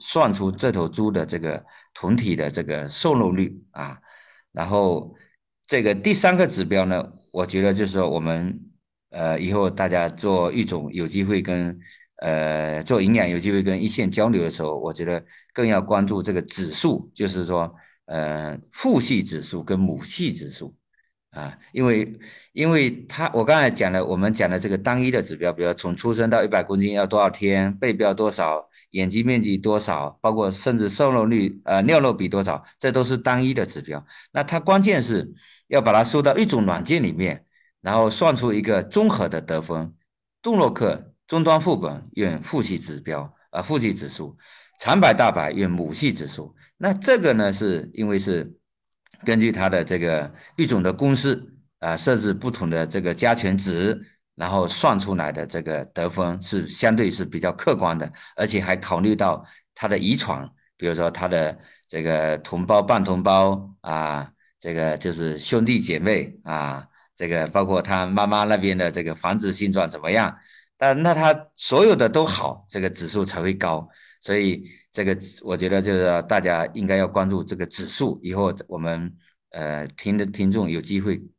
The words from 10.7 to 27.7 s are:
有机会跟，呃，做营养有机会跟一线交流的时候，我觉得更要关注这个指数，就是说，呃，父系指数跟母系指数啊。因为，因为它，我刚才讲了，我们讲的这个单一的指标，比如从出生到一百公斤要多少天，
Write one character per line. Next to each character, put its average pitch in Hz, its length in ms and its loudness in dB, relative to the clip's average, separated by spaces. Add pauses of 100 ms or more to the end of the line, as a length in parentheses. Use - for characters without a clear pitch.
有 85 140 -4
机 95 180 -2
会 98 180 0
跟， 90 360 -4 (400)
呃， 78 640 -2
做 107 200 2
营 101 120 4
养 98 140 2
有 87 100 -2
机 92 120 -2
会 98 120 0
跟 95 200 0
一 107 60 -2
线 104 220 -2
交 107 180 2
流 98 140 2
的 82 80 -2
时 82 120 -8
候， 76 160 -4
我 80 140 -6
觉 85 120 -8
得 85 200 -4 (280)
更 120 140 0
要 104 140 4
关 98 260 2
注 98 160 -2
这 101 100 -2
个 90 100 0
指 87 280 -6
数， - 440 -2
就 104 120 -2
是 90 180 -4
说， 85 300 -2 (320)
呃， 76 520 -6 (140)
父 220 280 2
系 117 220 0
指 - 200 -8
数 82 220 -8
跟 95 140 -2
母 82 260 0
系 165 280 -6
指 71 180 -10
数 - 260 -16 (540)
啊。 73 260 -14 (160)
因 127 120 -2
为， 110 340 0 (340)
因 156 160 0
为 147 220 4 (160)
它， - 260 -4
我 113 120 2
刚 151 140 6
才 135 120 4
讲 107 220 0
了， 92 120 0
我 90 120 -2
们 101 180 2
讲 95 160 0
的 92 80 0
这 98 100 -4
个 98 80 0
单 123 260 0
一 127 80 2
的 120 120 2
指 85 140 -8
标， 87 160 -2
比 85 100 -4
如 87 120 2
从 87 200 -6
出 117 180 -2
生 113 160 2
到 113 140 4
一 104 60 2
百 98 140 2
公 98 160 -2
斤 101 140 2
要 101 140 0
多 104 140 2
少 98 100 4
天， 98 480 0